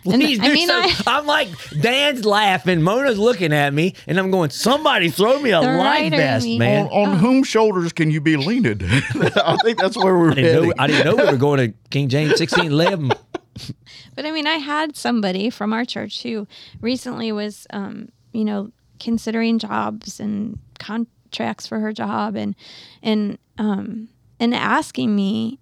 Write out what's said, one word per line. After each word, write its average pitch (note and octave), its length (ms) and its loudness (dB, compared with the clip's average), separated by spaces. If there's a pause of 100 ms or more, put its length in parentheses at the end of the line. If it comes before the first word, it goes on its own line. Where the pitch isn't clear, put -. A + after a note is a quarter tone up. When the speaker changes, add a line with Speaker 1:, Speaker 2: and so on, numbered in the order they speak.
Speaker 1:
Please B3+ 380 2
Speaker 2:
I B3 80 2
Speaker 1:
do D4 60 4
Speaker 2:
mean, E4+ 140 2
Speaker 1:
so. F4 120 2
Speaker 2:
I F4 140 0 (120)
Speaker 1:
I'm, C#4+ 200 0
like, D4 220 0 (320)
Dan's B3+ 440 0
laughing. F#3 580 2
Mona's A3+ 360 2
looking G3 340 2
at C#3+ 200 2
me, D#3+ 220 0 (120)
and D#3+ 120 0
I'm F#3+ 120 0
going, F3+ 200 2
"Somebody B3 580 2
throw A#3+ 320 2
me C4 100 0
a E3+ 100 4
Speaker 2:
The D3 80 4
Speaker 1:
life E3 100 2
Speaker 2:
writer - 380 2
in E3+ 40 4
Speaker 1:
vest, B2+ 240 0
Speaker 2:
me. A#3 140 -2
Speaker 1:
man." G#3 300 2
Speaker 3:
On, G3+ 220 2
on G3 40 2
Speaker 2:
Oh. F3 40 2
Speaker 3:
whom C4 240 4
shoulders F#3+ 500 0
can D#3 180 0
you D#3 100 0
be D#3 160 2
leaning? C#3+ 440 0
<laughs> F#2 40 -6
I D3+ 800 0
think A3+ 160 2
that's F#3 160 0
where F#3+ 220 4
we're E3 140 6
Speaker 1:
I - 20 0
didn't C3+ 200 4
know, D#3 80 4
Speaker 3:
headed. E3+ 160 2
Speaker 1:
I C3+ 100 2
didn't C#3+ 160 2 (120)
know - 80 4
we G3+ 60 4
were C#3 80 2
going C3+ 340 2
to - 60 -20 (120)
King C#3 180 0
James D3 280 2
sixteen - 360 0
eleven. D#3+ 440 2
<laughs> - 60 -20 (920)
Speaker 2:
But, C#4+ 120 -8
I D#4 40 -4
mean, D#4 160 -4
I D#4+ 100 0
had D4+ 380 -4
somebody G#3 540 -2
from G#3+ 240 -4
our A#3 140 -4
church - 360 -10
who A3 240 -8 (360)
recently B3 500 -6
was, G#3 380 -8
um, G3+ 400 -10 (220)
you A3 120 -2
know, G#3 260 -4 (300)
considering A3+ 580 -2
jobs G#3+ 600 -6
and D3 380 -6 (200)
contracts - 880 -8
for A3 140 -8
her G#3+ 140 -4
job G#3+ 420 -4
and, G#3+ 180 -6 (480)
and, G#3+ 360 -2 (180)
um, G#3+ 520 -4 (300)
and A#3 160 0
asking B3+ 600 -2
me A3 460 -2